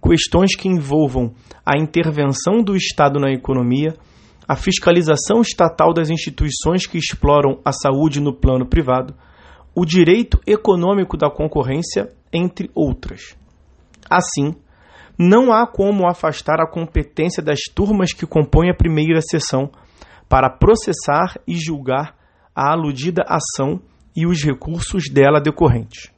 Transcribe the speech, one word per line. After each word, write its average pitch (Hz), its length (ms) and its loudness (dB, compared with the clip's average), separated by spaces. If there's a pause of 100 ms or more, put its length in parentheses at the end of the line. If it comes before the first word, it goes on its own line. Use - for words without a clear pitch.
questões 175 540 2
que - 140 -4
envolvam 139 640 0 (320)
a 143 140 2
intervenção 156 800 0
do 202 140 0
Estado 143 440 0
na 139 120 0
economia, 131 640 -2 (520)
a 139 80 -2
fiscalização 175 880 2
estatal 165 520 2
das 165 180 -2
instituições 160 760 -4
que - 120 -8
exploram 143 680 2
a 139 60 0
saúde 143 500 0
no 143 100 0
plano 127 360 0
privado, 127 480 -2 (580)
o 175 100 0
direito 180 600 4
econômico 196 720 0
da 151 120 0
concorrência, 151 840 -4 (200)
entre 180 440 -4
outras. - 600 -6 (760)
Assim, 156 460 0 (640)
não 220 340 4
há 226 140 2
como 196 420 0
afastar 160 540 -2
a 165 80 -2
competência 165 720 -4
das 147 200 -2 (120)
turmas 196 400 0
que - 140 -10
compõem 165 420 2
a 180 60 0
primeira 160 460 2
seção 147 500 -2 (580)
para 131 200 4
processar 180 1000 0
e 170 80 -4
julgar 147 600 -6 (400)
a 139 160 0
aludida 160 560 -2
ação 151 540 -4 (340)
e 165 120 -2
os 170 160 -2
recursos 156 680 -4
dela 143 300 4
decorrentes. 143 760 -2